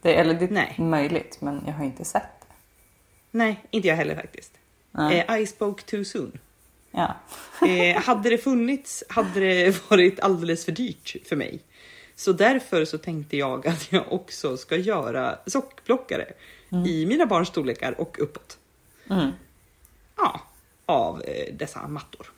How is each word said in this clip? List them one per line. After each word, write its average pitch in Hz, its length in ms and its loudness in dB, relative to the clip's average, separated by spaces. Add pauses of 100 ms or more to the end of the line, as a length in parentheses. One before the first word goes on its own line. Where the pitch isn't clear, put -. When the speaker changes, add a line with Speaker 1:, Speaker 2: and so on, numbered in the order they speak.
Speaker 1:
Det, 165 140 4
eller 165 180 4
det 170 120 0
är 180 40 -2
Speaker 2:
Nej. 196 300 -2
Speaker 1:
möjligt, 165 600 0
men 143 260 -6
jag 151 60 -6
har 147 120 -6
inte 131 200 -8
sett - 160 -2 (180)
det. - 60 -20 (840)
Speaker 2:
Nej, 220 400 0
inte 196 160 0
jag 160 80 4
heller 156 200 -2
faktiskt. - 360 -16 (400)
Speaker 1:
Nej. 165 380 0
Speaker 2:
Eh, 226 120 0
I 208 60 0
spoke 208 360 -6
too 202 220 -6
soon. - 340 -10 (520)
Speaker 1:
Ja. - 240 -2 (520)
Speaker 2:
Eh, 175 340 4
hade 233 280 2
det 233 80 4
funnits, 254 720 -2
hade 196 300 0
det 185 500 4
varit 185 300 6
alldeles 170 460 0
för 180 60 -4
dyrt - 440 -6 (120)
för - 80 -2
mig. - 240 -6 (560)
Så - 180 2
därför 196 520 4
så 156 120 -8
tänkte 151 400 -6
jag 131 300 -2
att 165 240 -2
jag - 220 0
också 143 440 -6
ska - 200 -4
göra 131 680 -2
sockblockare - 800 -2 (460)
Speaker 1:
Mm. 180 140 0
Speaker 2:
i 160 200 0
mina 294 200 4
barns 185 220 2
storlekar 135 540 -4
och - 200 -8
uppåt. - 360 -8 (520)
Speaker 1:
Mm. 175 220 2 (840)
Speaker 2:
Ja, - 240 -2 (440)
av, 113 360 0
eh, 71 320 -6
dessa - 340 -10
mattor. - 500 -14